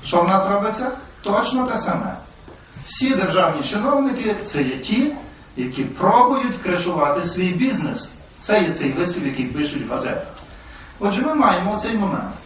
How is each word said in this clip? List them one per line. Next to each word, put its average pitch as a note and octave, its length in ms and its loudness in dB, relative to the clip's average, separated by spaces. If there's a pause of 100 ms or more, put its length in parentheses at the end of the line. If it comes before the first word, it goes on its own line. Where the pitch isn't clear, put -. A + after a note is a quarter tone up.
Що F3 160 4
в F3+ 60 4
нас F#3+ 220 4
робиться? A3 420 0 (300)
Точно A#3+ 460 0
те A3+ 100 -2
саме. F#3 380 -4 (720)
Всі C4 300 0
державні F3+ 480 2
чиновники — A#3 720 0 (100)
це C#3+ 160 -2
є B2+ 160 0
ті, C#4 360 0 (440)
які B2+ 260 -4
пробують A#3+ 800 4
кришувати F3 600 0
свій F3+ 260 0
бізнес. G3+ 600 -2 (300)
Це G#3 220 4
є D#3+ 80 2
цей C#3 220 -2
вислів, D#3+ 360 -2
який B2+ 180 -2
пишуть C3 420 -4
в - 40 -6
газетах. B2+ 360 -4 (720)
Отже, G3+ 220 0
ми D#4 140 2
маємо F#3 420 2
цей A3+ 200 -2
момент F#3 340 -2 (140)